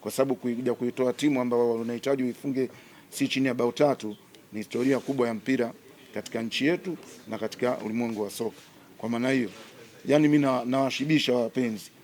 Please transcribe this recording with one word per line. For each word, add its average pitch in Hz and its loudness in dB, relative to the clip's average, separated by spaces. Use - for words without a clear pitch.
Kwa 104 -6
sababu 135 0
kuja 123 -2
kuitoa 123 -2
timu 139 2
ambayo 120 2
unahitaji 120 -2
uifunge 127 -2
si - -2
chini 135 0
ya 123 0
bao 120 0
tatu 120 0
ni 107 -8
historia 123 0
kubwa 127 0
ya 117 -2
mpira 117 -2
katika 117 -6
nchi 117 -4
yetu 175 -2
na 110 -8
katika 117 -2
ulimwengu 113 -4
wa 101 -2
soka. 107 -6
Kwa 113 -6
maana 117 0
hiyo, 123 2
yani 151 6
mimi 147 6
na-, 127 0
nawashibisha 135 2
wapenzi. 117 0